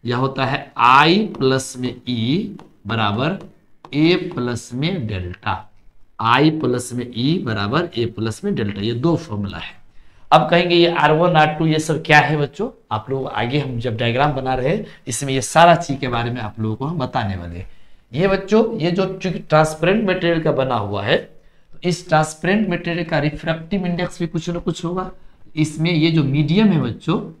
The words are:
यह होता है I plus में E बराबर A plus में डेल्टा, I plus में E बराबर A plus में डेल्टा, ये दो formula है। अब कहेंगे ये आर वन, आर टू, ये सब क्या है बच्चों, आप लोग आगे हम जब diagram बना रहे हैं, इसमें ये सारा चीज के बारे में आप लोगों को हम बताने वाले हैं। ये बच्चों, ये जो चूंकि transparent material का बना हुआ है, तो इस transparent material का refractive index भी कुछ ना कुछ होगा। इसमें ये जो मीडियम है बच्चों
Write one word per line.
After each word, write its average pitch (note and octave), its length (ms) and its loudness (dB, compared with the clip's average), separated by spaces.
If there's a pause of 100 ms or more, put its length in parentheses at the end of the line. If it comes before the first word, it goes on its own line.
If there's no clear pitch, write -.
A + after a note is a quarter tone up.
यह A#2+ 140 -2
होता C3+ 280 0
है B2+ 140 -2 (220)
I D#3 560 6
plus C3 400 0
में B2+ 120 -4
E B2 480 -2 (500)
बराबर A2+ 500 -2 (480)
A D#3 300 2 (100)
plus A#2+ 480 -6
में D3 340 -4
डेल्टा, F2+ 480 -6 (640)
I B2 300 4 (120)
plus B2 320 -2
में A#2+ 120 -6
E C#3 400 -2
बराबर A#2 440 -2
A A#2 200 -4
plus A2 340 -6
में G3+ 120 -2
डेल्टा, G2+ 260 -4
ये A2+ 120 -2
दो D3+ 240 0
formula G2+ 400 -8
है। - 200 -14 (540)
अब D#3 180 6
कहेंगे F3 260 4
ये E3+ 180 6
आर D3 180 4
वन, E3 240 4
आर D#3 200 4
टू, E3 100 0
ये D#3 140 4
सब D#3 260 -2
क्या D3+ 140 8
है D3 180 2
बच्चों, D3+ 320 -4 (220)
आप A2 180 -6
लोग C3+ 180 -4
आगे A#2+ 320 -2
हम C3 200 -4
जब A2+ 180 -4
diagram B2+ 360 2
बना C3 200 -2
रहे C3 160 -2
हैं, G#3 160 -2 (220)
इसमें C3+ 260 -4
ये C3 100 0
सारा E3+ 320 6
चीज D3 240 -4
के C3 80 -4
बारे A#2+ 240 -2
में A#2+ 100 -6
आप G#2+ 180 -10
लोगों A2 160 -2
को C3 100 -6
हम E3+ 140 -4
बताने A#2+ 360 -2
वाले E2+ 220 -10
हैं। F#2 100 -10 (460)
ये E3 140 2
बच्चों, G3+ 520 2
ये E3+ 120 0
जो F#3+ 220 0
चूंकि - 260 -6
transparent E3+ 680 2
material E3+ 340 0
का D#3 100 2
बना B2+ 240 0
हुआ G2+ 260 -4
है, C3+ 140 2
तो - 680 -12
इस F3 240 -2
transparent F#3 640 0
material E3+ 360 -4
का D#3+ 140 -2
refractive D#3+ 680 -4
index F3 340 -4
भी E3+ 80 -2
कुछ E3 220 -6
ना F3 100 -4
कुछ - 260 -6
होगा। F3+ 260 -6 (440)
इसमें D#3 360 0
ये D#3+ 200 4
जो D#3+ 120 4
मीडियम D3+ 440 2
है E3 140 4
बच्चों C#3+ 380 -2 (220)